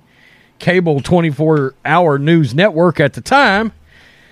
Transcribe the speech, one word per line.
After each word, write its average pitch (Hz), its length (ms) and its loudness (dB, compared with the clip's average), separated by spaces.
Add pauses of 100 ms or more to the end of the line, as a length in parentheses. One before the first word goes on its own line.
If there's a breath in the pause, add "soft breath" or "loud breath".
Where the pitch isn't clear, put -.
(600 soft breath)
cable 170 420 0
twenty-four 156 840 0
hour 156 340 0
news 143 380 0
network 170 460 0
at 143 120 0
the - 60 -14
time, 220 540 0 (580 soft breath)